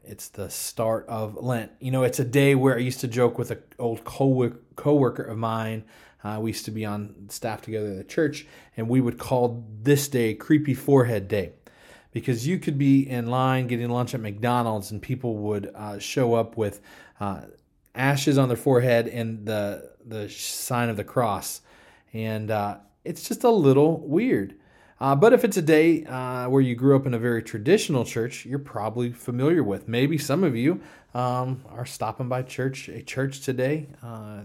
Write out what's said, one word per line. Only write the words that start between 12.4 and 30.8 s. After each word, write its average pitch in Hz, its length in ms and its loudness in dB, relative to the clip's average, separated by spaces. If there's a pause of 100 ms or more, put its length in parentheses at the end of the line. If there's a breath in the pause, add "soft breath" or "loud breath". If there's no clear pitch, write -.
you 180 120 0
could - 180 -4
be 135 320 4
in 123 200 -4
line 131 400 2
getting 120 200 -2
lunch 120 240 -2
at 123 80 -6
McDonald's, 110 720 0
and 104 100 -8
people 120 380 -6
would, 104 360 -4
uh, 104 240 -12
show 120 360 0
up 117 240 0
with, 104 240 -4 (360 loud breath)
uh, 98 220 -4 (540)
ashes 135 420 2
on 131 120 4
their 120 100 0
forehead 123 500 4
and 113 380 -8
the, 101 460 -4 (140)
the 110 220 -10
sign - 640 -4
of 104 80 -4
the 101 60 -6
cross. 104 580 -2 (500 soft breath)
And, 110 380 -6
uh, 104 300 -2 (220)
it's - 240 -10
just - 180 -4
a 240 60 6
little 156 560 6
weird. 151 500 0 (440 soft breath)
Uh, 139 140 2
but 196 180 8
if 247 120 6
it's 196 120 0
a 180 60 2
day, 156 440 6
uh, 127 420 -6
where 135 120 6
you 123 140 4
grew 135 220 6
up 135 100 2
in 123 80 0
a 113 60 -2
very 117 200 0
traditional 127 640 0
church, 117 400 -6
you're 127 140 -6
probably 120 540 -4
familiar 135 500 0
with. 98 240 -4
Maybe 135 320 0
some 156 240 0
of 139 140 2
you, 143 240 0 (340 loud breath)